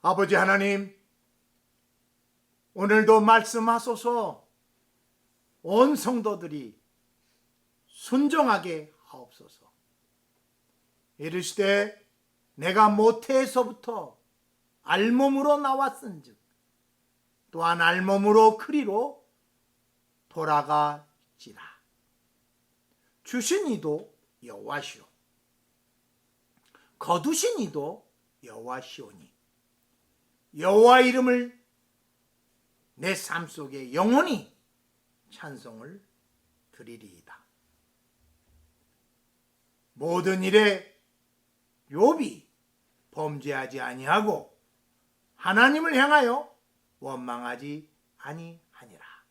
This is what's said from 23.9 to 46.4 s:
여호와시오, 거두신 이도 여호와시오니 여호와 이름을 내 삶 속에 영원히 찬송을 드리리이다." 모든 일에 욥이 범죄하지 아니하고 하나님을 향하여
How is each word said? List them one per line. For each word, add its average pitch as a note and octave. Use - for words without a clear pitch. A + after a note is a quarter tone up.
여호와시오, A#2
거두신 D#4
이도 D#3
여호와시오니 A2+
여호와 A3
이름을 B3
내 F3+
삶 E3+
속에 C3+
영원히 A#3
찬송을 C3
드리리이다." G#2+
모든 E3+
일에 G3+
욥이 A3
범죄하지 C#3
아니하고 C3+
하나님을 C#4
향하여 C#4